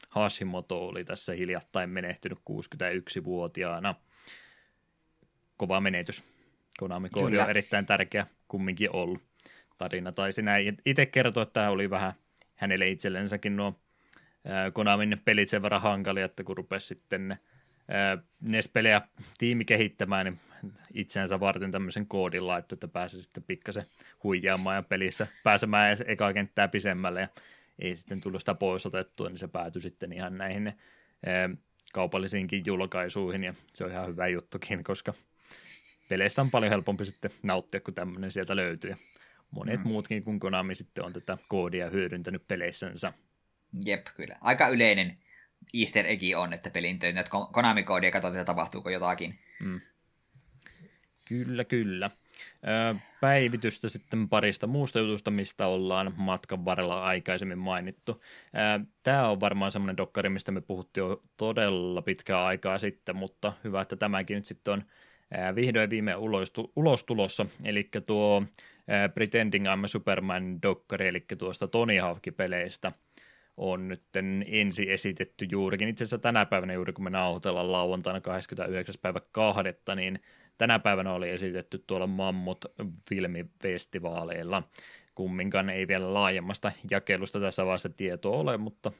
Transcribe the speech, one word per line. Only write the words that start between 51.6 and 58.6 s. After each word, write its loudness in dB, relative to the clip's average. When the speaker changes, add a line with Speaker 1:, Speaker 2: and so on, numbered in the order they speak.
Speaker 1:
kyllä. 0
Ö, 0
päivitystä 4
sitten -2
parista 4
muusta 0
jutusta, 0
mistä 0
ollaan 2
matkan -2
varrella 0
aikaisemmin 0
mainittu. -4